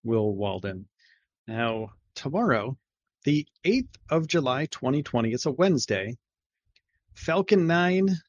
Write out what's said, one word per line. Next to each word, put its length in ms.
Will 320
Walden. 520
Now, 460
tomorrow, 640
the 240
eighth 320
of 200
July, 400
twenty 340
twenty, 300
it's 160
a 40
Wednesday, 640
Falcon 500
nine 640